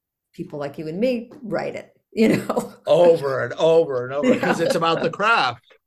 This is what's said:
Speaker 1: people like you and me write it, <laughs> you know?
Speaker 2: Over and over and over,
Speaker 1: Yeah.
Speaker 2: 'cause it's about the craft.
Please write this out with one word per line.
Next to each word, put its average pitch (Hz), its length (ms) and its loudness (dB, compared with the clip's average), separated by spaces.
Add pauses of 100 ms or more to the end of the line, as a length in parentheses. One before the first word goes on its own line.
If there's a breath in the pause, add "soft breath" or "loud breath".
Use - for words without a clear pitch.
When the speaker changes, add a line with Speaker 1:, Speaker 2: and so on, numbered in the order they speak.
(320)
Speaker 1:
people 170 280 -14
like 143 180 -10
you 156 100 -10
and 165 100 -10
me 240 320 -4 (140)
write 143 320 -6
it, - 160 -16 (120)
<laughs> - 100 -20
you 214 240 4
know? - 360 -4 (140)
Speaker 2:
Over 147 560 4
and 120 120 -6
over 160 500 2
and 131 80 -8
over, 190 200 0
Speaker 1:
Yeah. - 60 -2
Speaker 2:
'cause 214 220 -2
it's 165 140 0
about 165 260 0
the 170 80 -2
craft. 185 560 -2 (220)